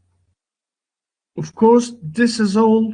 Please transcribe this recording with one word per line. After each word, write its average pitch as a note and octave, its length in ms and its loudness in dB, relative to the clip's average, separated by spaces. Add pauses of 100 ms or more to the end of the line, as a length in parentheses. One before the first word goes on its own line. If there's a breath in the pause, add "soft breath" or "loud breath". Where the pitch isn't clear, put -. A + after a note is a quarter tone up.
(1400)
"Of - 200 -12
course, A#3+ 400 2 (180)
this A#3 260 -2
is G3+ 180 -2
all A3 360 2